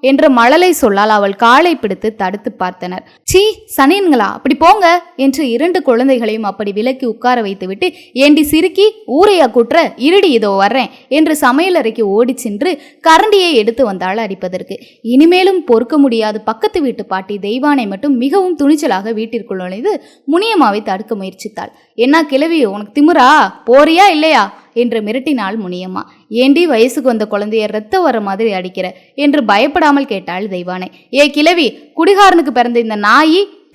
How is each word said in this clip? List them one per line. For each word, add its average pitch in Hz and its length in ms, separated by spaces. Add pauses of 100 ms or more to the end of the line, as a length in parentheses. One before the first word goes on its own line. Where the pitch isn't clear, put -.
என்ற 277 280
மழலை 269 420
சொல்லால் 214 380
அவள் 202 240
காலை 254 420
பிடித்து 208 400
தடுத்து 202 340 (100)
பார்த்தனர். 185 440 (200)
"சீ, - 180 (360)
சனியன்களா, 294 580
அப்படி 269 200
போங்க" 370 300 (300)
என்று 269 340
இரண்டு 320 320
குழந்தைகளையும் 233 680
அப்படி 202 220
விலக்கி 254 340
உட்கார 240 360
வைத்துவிட்டு, 196 520 (200)
"ஏண்டி 294 300
சிறுக்கி, 330 420 (220)
ஊரையா 339 480
கூட்டுற? 254 240 (280)
இருடி, 339 300
இதோ 214 120
வர்றேன்" 202 420 (180)
என்று 311 320
சமையலறைக்கு 262 640 (100)
ஓடிச் 247 300
சென்று 220 260 (360)
கரண்டியை 370 460
எடுத்து 233 320
வந்தாள் 190 400
அடிப்பதற்கு. 190 520 (240)
இனிமேலும் 349 600
பொறுக்க 247 340
முடியாது 220 440
பக்கத்து 339 400
வீட்டு 233 240
பாட்டி 190 320
தெய்வானை 247 500
மட்டும் 196 280
மிகவும் 320 420
துணிச்சலாக 277 560
வீட்டிற்குள் 214 500
நுழைந்து 214 300 (340)
முனியம்மாவை 311 540
தடுக்க 202 340
முயற்சித்தாள். 190 580 (220)
"என்ன 285 300
கிழவி, 302 400
உனக்கு 202 320
திமிரா? 294 320 (360)
போறியா 320 420 (100)
இல்லையா?" 302 280 (280)
என்று 240 280
மிரட்டினாள் 220 600
முனியம்மா. 185 400 (280)
"ஏண்டி 269 360
வயசுக்கு 262 460
வந்த 214 200
குழந்தைய 208 360
ரத்தம் 214 360
வர 247 180
மாதிரி 202 300
அடிக்கிற?" 185 360 (280)
என்று 294 300
பயப்படாமல் 285 680
கேட்டாள் 185 360
தெய்வானை. 185 400 (260)
"ஏ 277 160
கிழவி, 311 380 (300)
குடிகாரனுக்கு 370 600
பிறந்த 240 220
இந்த 220 180 (100)
நாயி 311 340 (340)